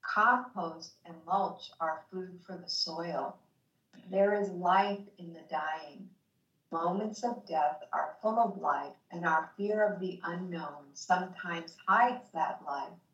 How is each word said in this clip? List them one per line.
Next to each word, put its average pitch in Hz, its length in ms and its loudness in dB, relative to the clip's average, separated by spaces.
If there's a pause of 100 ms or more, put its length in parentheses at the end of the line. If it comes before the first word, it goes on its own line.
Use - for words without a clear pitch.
Compost 208 880 0 (120)
and 170 120 -16 (100)
mulch 185 540 -2
are 160 300 -4
food 185 360 -10
for 180 100 -12
the 170 120 -16
soil. 170 680 -4 (720)
There 202 300 4
is 196 100 -2
life 190 540 2 (140)
in 170 140 -14
the 160 180 -16
dying. 156 580 -6 (640)
Moments 190 540 -2
of 240 220 -2
death 151 360 0 (100)
are - 300 -2
full 220 160 2
of 226 220 4
life, 143 340 0 (160)
and 170 160 -4
our 160 300 4
fear 214 280 2
of 196 140 2
the 180 240 -6
unknown 170 720 -6
sometimes 170 800 -2 (140)
hides 233 420 4
that - 340 -2
life. 143 280 -6 (220)